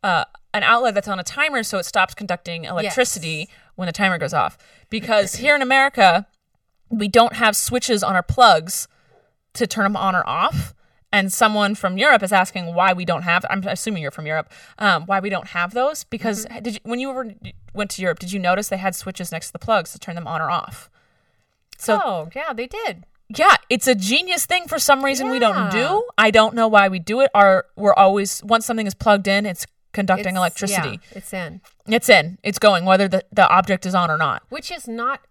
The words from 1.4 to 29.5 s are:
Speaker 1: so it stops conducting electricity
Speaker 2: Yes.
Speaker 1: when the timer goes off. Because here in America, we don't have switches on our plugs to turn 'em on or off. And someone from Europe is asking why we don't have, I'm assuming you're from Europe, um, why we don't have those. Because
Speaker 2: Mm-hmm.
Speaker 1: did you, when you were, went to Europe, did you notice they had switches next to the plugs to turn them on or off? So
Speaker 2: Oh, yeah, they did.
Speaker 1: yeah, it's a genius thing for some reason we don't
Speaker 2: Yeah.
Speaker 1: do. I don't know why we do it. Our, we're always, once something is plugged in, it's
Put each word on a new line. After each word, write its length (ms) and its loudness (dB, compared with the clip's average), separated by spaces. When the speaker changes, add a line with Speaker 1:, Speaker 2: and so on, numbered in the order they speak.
Speaker 1:
so 140 -6
it 80 -4
stops 280 0
conducting 520 -8
electricity 800 -4
Speaker 2:
Yes. 100 -20
Speaker 1:
when 120 -8
the 60 -6
timer 260 0
goes 160 -4
off. 220 -2
Because 460 0
here 200 2
in 60 0
America, 640 4
we 200 -2
don't 240 6
have 240 0
switches 480 -2
on 100 0
our 80 2
plugs 640 2
to 120 -2
turn 200 -2
'em 100 -2
on 180 0
or 140 0
off. 440 -2
And 220 0
someone 440 2
from 200 -4
Europe 280 4
is 80 -2
asking 420 0
why 180 2
we 120 -4
don't 180 -2
have, 260 -2
I'm 200 -4
assuming 340 -6
you're 80 -6
from 160 -14
Europe, 260 -6
um, 260 2
why 140 0
we 100 -6
don't 180 -6
have 240 -6
those. 300 -2
Because 440 -6
Speaker 2:
Mm-hmm. 160 -16
Speaker 1:
did 120 -6
you, 80 -14
when 160 -6
you 140 -6
were, 220 -10
went 200 -6
to 100 -8
Europe, 160 -2
did 140 -12
you 80 -4
notice 280 0
they 100 -4
had 180 -4
switches 340 -12
next 180 -10
to 40 -18
the 80 -14
plugs 320 -2
to 80 -20
turn 160 -12
them 100 -12
on 160 -6
or 80 -4
off? 400 -8
So 260 -2
Speaker 2:
Oh, 300 -4
yeah, 180 -8
they 140 -8
did. 380 -10
Speaker 1:
yeah, 280 4
it's 180 0
a 80 4
genius 520 -2
thing 220 -2
for 100 -4
some 260 2
reason 260 -2
we 80 -2
don't 180 2
Speaker 2:
Yeah. 140 -2
Speaker 1:
do. 380 -2
I 120 4
don't 240 4
know 140 2
why 200 6
we 100 -4
do 220 -4
it. 140 4
Our, 320 6
we're 180 4
always, 500 4
once 220 0
something 200 -4
is 80 -6
plugged 340 2
in, 180 0
it's 200 -8